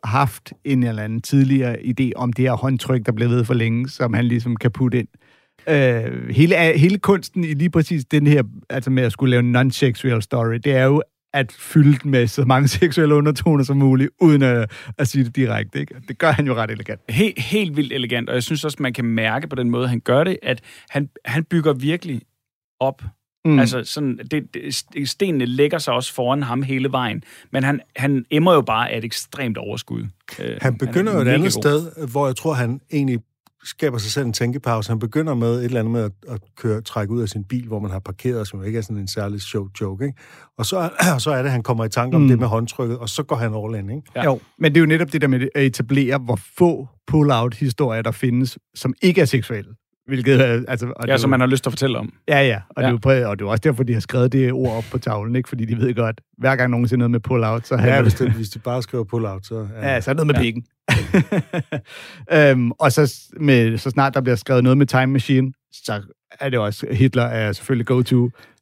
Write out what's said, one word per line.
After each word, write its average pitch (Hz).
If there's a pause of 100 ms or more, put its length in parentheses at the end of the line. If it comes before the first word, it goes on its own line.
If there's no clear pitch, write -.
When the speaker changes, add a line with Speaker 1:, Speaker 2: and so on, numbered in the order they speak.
Speaker 1:
haft 113 (120)
en 135
eller 110
anden 110
tidligere 135
idé 127
om 120
det 127
her 127
håndtryk, 127
der 120
blev 117
ved 120
for 123
længe, 117
som 120
han 117
ligesom 120
kan 117
putte 123
ind. 110 (600)
Øh, 123
hele, 160 (220)
hele 185
kunsten 185
i 156
lige 160
præcis 156
den 147
her, 143 (280)
altså 131
med 127
at 113
skulle 131
lave 120
non-sexual 123
story, 113
det 131
er 127
jo 143 (300)
at 135
fylde 147
den 143
med 123
så 127
mange 131
<laughs> -
seksuelle 156
undertoner 147
som 139
muligt, 135 (100)
uden 151
at, 120 (280)
at 139
sige 135
det 117
direkte, 110
ikke? 147 (140)
Det 117
gør 160
han 147
jo 127
ret 113
elegant. 104 (100)
Speaker 2:
He-, 160
helt 180
vildt 139
elegant, 120
og 120
jeg 123
synes 156
også, 147
man 131
kan 123
mærke 113
på 139
den 123
måde, 123
han 120
gør 135
det, 185
at 123 (280)
han, 139 (160)
han 147
bygger 156
virkelig 143 (580)
op. 131 (420)
Speaker 1:
Mm. 151
Speaker 2:
Altså, 120
sådan, 139 (120)
det, 151 (400)
det, 143
stenene 160
lægger 143
sig 147
også 123
foran 131
ham 127
hele 131
vejen, 123 (300)
men 135
han, 139 (160)
han 135
emmer 165
jo 147
bare 117
af 113
et 110
ekstremt 117
overskud. -
Øh, 110 (300)
Speaker 3:
Han 57
Speaker 2:
han 131
er 113
Speaker 3:
begynder 180
jo 185
et 135
Speaker 2:
mega 127
Speaker 3:
andet 147
Speaker 2:
god. 107
Speaker 3:
sted, 151
hvor 139
jeg 131
tror, 160
han 123 (120)
egentlig 135 (460)
skaber 127
sig 104
selv 139
en 113
tænkepause. 120
Han 113
begynder 143
med 117
et 123
eller 120
andet 110
med 117
at, 104 (180)
at 104 (160)
køre, 110
trække 107
ud 120
af 107
sin 101
bil, 123
hvor 110
man 101
har 95
parkeret, 107
som 98
jo 95
ikke 110
er 110
sådan 104
en 98
særlig 101
sjov 98 (100)
joke, 98
ikke? 143 (400)
Og 117
så 190
er, 175
<clears throat> 120
så 151
er 131
det, 139
han 123
kommer 113
i 110
tanke 123
om 156
Speaker 1:
Mm. 139
Speaker 3:
det 123
med 120
håndtrykket, 117
og 117
så -
går 127
han 113
all 107
in, 98
ikke? 151 (140)
Speaker 2:
Ja. 120
Speaker 1:
Jo, 131 (180)
men 156
det 160
er 170
jo 160
netop 160
det 160
der 143
med 131
at 143
etablere, 135
hvor 120 (200)
få 156 (180)
pull-out-historier, 123
der 110
findes, 123 (160)
som -
ikke 185
er 160
seksuelle. 110 (360)
Hvilket 131
er, 120
altså, 120
og 123
Speaker 2:
Ja, 120
Speaker 1:
det 131
er 135
Speaker 2:
som 131
Speaker 1:
jo -
Speaker 2:
man 131
har 127
lyst 131
til -
at 120
fortælle 131
om. 107 (160)
Speaker 1:
Ja, 143
ja. 104
Og -
Speaker 2:
Ja. -
Speaker 1:
det 127
er 127
jo 123
præ-, 127
og 101
det 101
er -
jo 101
også 110
derfor, 135
de 120
har 110
skrevet 123
det 127
ord 127
op 113
på 127
tavlen, 113
ikke? 127
Fordi 117
de 113
ved 120
godt, 113 (180)
hver 131
gang 127
nogen 120
siger 127
noget 120
med 120
pull-out, 113
så -
Speaker 3:
Ja, 120
Speaker 1:
handler 127
Speaker 3:
hvis 107
Speaker 1:
det 127
Speaker 3:
det, 110
hvis 110
de -
bare 123
skriver 117
pull-out, 98
så... 110 (140)
Ja. 139
Speaker 1:
Ja, 120
så 117
er 139
det 156
noget -
med 147
Speaker 2:
Ja. -
Speaker 1:
pikken. 117 (240)
<laughs> 147 (1040)
Øhm, 135
og 135
så 151
s-, - (100)
med, 120
så 135
snart 135
der 139
bliver 123
skrevet 123
noget 131
med 143
Time 131
Machine, 131 (200)
så 104 (380)
er 139
det 123
også... 104
Hitler 127
er 113
selvfølgelig 117
go-to. 123 (320)